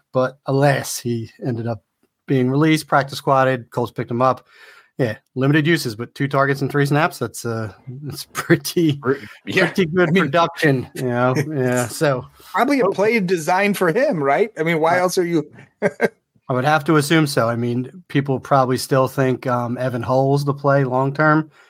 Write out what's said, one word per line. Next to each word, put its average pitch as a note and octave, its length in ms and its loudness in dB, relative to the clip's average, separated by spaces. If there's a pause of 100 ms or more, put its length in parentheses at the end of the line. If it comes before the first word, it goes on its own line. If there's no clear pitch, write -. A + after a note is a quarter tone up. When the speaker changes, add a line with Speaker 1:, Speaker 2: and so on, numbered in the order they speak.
(140)
Speaker 1:
but B2+ 320 -2
alas, C3+ 540 0
he A#2 320 -6 (140)
ended A#2 220 -4
up A#2 160 -8 (440)
being B2+ 220 2
released, D#3 380 2
practice C#3+ 300 0
squatted. C3 540 0
Colts A#2+ 200 -4
picked B2 200 -8
him A#2+ 100 -2
up. B2+ 260 0 (520)
Yeah, A2+ 180 -2 (180)
limited C#3+ 320 2
uses, C#3+ 280 -2
but A#2 200 -14
two C#3 120 -4
targets C#3 340 0
and C3 100 -4
three C#3+ 160 0
snaps. D3 320 0
That's, - 260 -8
uh, A2+ 260 -6 (300)
that's C#3+ 320 -12
pretty, E3 640 0
Speaker 2:
Pre-, C#3 220 -2 (260)
yeah. F#3 220 0
Speaker 1:
pretty F#3+ 180 0
good E3+ 240 0
Speaker 2:
I - 20 2
mean, F#3 120 4
Speaker 1:
production, D3+ 720 0
you - 80 -8
know? B2 380 0
Speaker 2:
<laughs> D3+ 140 -6
Speaker 1:
Yeah, B2 320 0
so C3+ 380 -2 (260)
Speaker 2:
probably C4+ 280 0
a G3 100 2
play A3 300 2
designed F#3 580 0
for F3 140 2
him, A3 320 0
right? D3+ 340 2
I D#3+ 60 -2
mean, E3 160 0
why D#3+ 140 2
Speaker 1:
Right. F3+ 80 2
Speaker 2:
else F3+ 180 0
are F3+ 60 0
you? E3 260 -2 (160)
<laughs> - 160 -14
Speaker 1:
I - 720 -4
would B2+ 120 0
have D3+ 200 2
to E3 100 4
assume D#3 320 4
so. B2 200 0
I A#2 80 -2
mean, A#2+ 520 -4
people C#3 320 -2
probably C3 380 2
still C3 300 0
think, C3 380 -2
um, B2 320 -4
Evan B2 240 -4
Hull's C3+ 440 0
the C#3+ 100 -2
play C#3 280 2
long C3 300 0
term, D#3 380 2 (180)